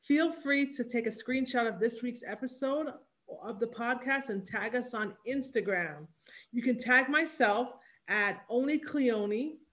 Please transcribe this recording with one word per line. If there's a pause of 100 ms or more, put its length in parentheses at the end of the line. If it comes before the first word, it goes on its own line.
Feel
free
to
take
a
screenshot
of
this
week's
episode (480)
of
the
podcast
and
tag
us
on (140)
Instagram. (460)
You
can
tag
myself (340)
at
Only
Cleone (160)